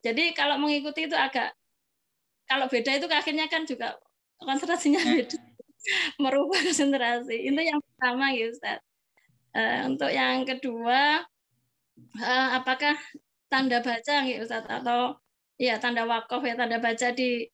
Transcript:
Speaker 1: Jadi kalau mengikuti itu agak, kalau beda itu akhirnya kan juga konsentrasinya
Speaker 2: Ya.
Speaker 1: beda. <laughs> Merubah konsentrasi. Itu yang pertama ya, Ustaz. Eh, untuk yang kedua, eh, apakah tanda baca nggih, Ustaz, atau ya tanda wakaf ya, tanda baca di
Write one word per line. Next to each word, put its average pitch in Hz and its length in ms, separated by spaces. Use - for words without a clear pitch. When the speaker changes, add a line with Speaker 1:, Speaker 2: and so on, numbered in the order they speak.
Speaker 1:
Jadi 320 320
kalau 285 240
mengikuti 294 480
itu 311 80
agak, 269 400
kalau 262 160
beda 262 320
itu 330 80
akhirnya 311 400
kan 320 200
juga 233 280
konsentrasinya 294 560
Speaker 2:
Ya. 330 240
Speaker 1:
beda. - 160
<laughs> - 420
Merubah 277 380
konsentrasi. 269 760
Itu 277 160
yang 302 180
pertama 262 540
ya, 226 160
Ustaz. 233 300
Eh, 226 360
untuk 277 240
yang 262 360
kedua, 262 760
eh, 254 360
apakah 262 400
tanda 262 360
baca 240 320
nggih, 233 160
Ustaz, 226 240
atau 247 520
ya 240 200
tanda 240 280
wakaf 233 360
ya, 240 160
tanda 233 240
baca 233 320
di 247 400